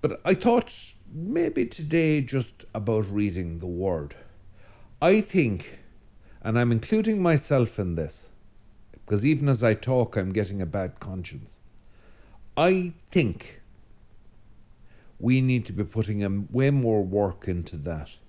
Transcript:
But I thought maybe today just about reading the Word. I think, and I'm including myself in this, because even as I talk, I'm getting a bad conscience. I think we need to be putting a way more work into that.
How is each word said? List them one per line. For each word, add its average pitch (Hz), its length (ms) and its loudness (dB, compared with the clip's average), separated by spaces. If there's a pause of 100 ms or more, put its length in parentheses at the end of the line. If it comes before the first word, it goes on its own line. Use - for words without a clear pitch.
But - 240 -2
I 180 100 4
thought 240 380 2 (400)
maybe 254 540 -2
today 156 540 0
just 131 520 -4
about 107 380 0
reading 92 480 -2
the 90 80 -8
Word. 87 480 -4 (880)
I 196 180 6
think, 127 600 -2 (600)
and 113 160 -2
I'm 120 140 4
including 214 500 2
myself 143 600 2
in 90 160 -2
this, - 320 -8 (640)
because 104 340 -2
even 147 220 2
as 123 160 2
I 110 100 6
talk, 123 420 0
I'm 95 160 -2
getting 98 300 -2
a 90 40 -2
bad 90 340 -6
conscience. - 580 -12 (1000)
I 180 360 2 (180)
think - 500 -2 (1600)
we 131 220 2
need 127 260 0
to 101 60 -12
be 95 100 -2
putting 104 400 -2
a 101 260 -2
way 135 220 2
more 113 320 2
work 95 460 -2
into 87 300 -4
that. 78 400 -8 (100)